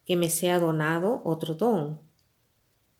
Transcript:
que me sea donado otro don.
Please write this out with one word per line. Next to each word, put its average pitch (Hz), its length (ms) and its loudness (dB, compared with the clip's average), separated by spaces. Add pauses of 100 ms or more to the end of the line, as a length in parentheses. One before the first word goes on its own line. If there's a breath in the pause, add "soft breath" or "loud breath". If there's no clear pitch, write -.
que 180 120 0
me 170 120 2
sea 180 300 0
donado 165 640 0
otro 160 300 -2
don. 156 460 0 (1000)